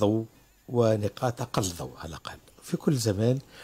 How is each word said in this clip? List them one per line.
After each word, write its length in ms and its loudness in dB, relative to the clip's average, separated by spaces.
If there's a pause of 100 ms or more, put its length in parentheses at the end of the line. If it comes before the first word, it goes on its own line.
ضوء 240 2 (440)
ونقاط 720 0
أقل 220 -2
ضوء 360 -6
على 100 -10
الأقل. 280 -12 (260)
في 140 -4
كل 200 2
زمان 420 2 (260)